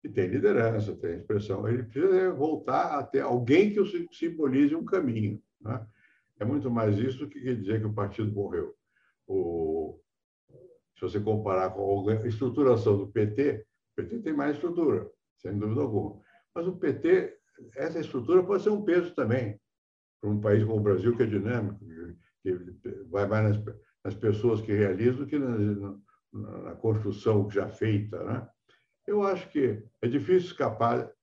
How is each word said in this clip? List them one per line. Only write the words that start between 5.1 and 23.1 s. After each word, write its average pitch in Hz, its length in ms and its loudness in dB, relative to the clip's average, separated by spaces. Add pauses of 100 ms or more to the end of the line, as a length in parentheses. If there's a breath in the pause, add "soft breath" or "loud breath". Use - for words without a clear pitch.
né? 120 280 -6 (520 soft breath)
É 104 60 -4
muito 131 260 -2
mais 107 280 2
isso 131 220 -2
do 147 80 -8
que - 120 -14
quer 123 160 -2
dizer 107 240 -2
que 107 60 -4
o 107 80 -4
partido 107 360 -4
morreu. 90 440 -4 (520)
O, 82 720 -2 (960)
se - 60 -18
você 92 180 -4
comparar 104 520 0
com 101 100 -8
a 101 40 -2
orga-, 101 440 0
estruturação 117 680 4
do 95 120 -4
P 107 180 0
T, 135 400 -2 (260)
o - 40 -10
P - 80 -6
T 233 160 -8
tem 160 120 -4
mais 143 220 0
estrutura, 165 560 0 (280)
sem 98 200 -6
dúvida 110 220 -2
alguma. 110 400 -2 (340 soft breath)
Mas 170 140 -4
o 180 80 -6
P 147 160 0
T, 180 440 2 (380)
essa 160 240 -4
estrutura 147 460 2
pode 190 180 0
ser 214 80 2
um 208 120 0
peso 175 320 2
também 117 440 0 (640)
para 104 100 -4
um 104 100 0
país 107 220 4
como 110 140 0
o 101 60 2
Brasil, 101 340 4
que - 80 2
é - 20 2
dinâmico, 104 520 -2 (640 soft breath)
que, 92 160 -2
que 90 320 -14 (180)
vai 101 180 0